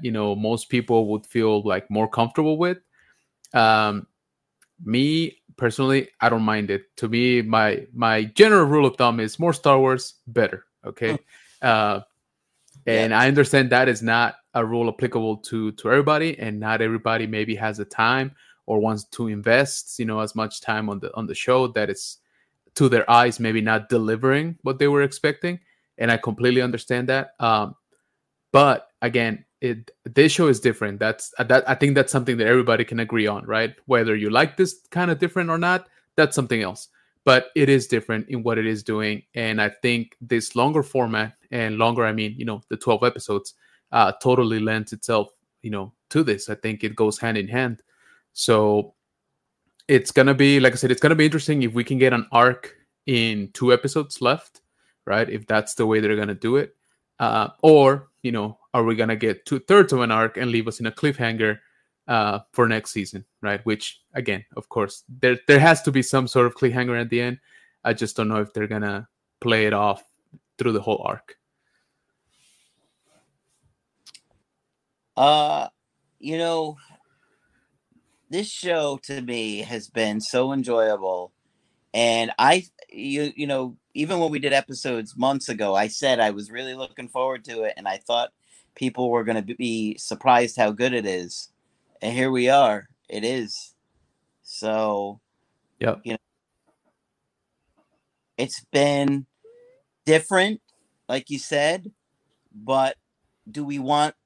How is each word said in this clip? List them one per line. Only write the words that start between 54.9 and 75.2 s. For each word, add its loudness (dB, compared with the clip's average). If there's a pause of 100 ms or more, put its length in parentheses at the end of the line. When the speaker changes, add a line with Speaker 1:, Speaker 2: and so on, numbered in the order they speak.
Speaker 1:
right? -2
If -10
that's -2
the 0
way 2
they're 0
gonna -4
do -2
it. -4 (420)
Uh, 0 (140)
or, 6 (120)
you -6
know, -6 (160)
are 2
we 0
gonna -2
get -4
two -4
thirds 4
of 2
an 0
arc 0
and -4
leave -2
us -10
in -6
a -6
cliffhanger, -2 (480)
uh, 0 (120)
for 2
next -4
season, -8 (160)
right? -6
Which, -6 (140)
again, -6 (120)
of -12
course, -6 (160)
there, 2
there 10
has 6
to 0
be 2
some -2
sort 2
of -4
cliffhanger -2
at -8
the 0
end. -4 (460)
I 0
just -6
don't -2
know 0
if -6
they're -6
gonna -8 (320)
play 2
it 0
off 0 (560)
through 0
the -2
whole -4
arc. -10 (3750)
Speaker 2:
Uh, 2 (500)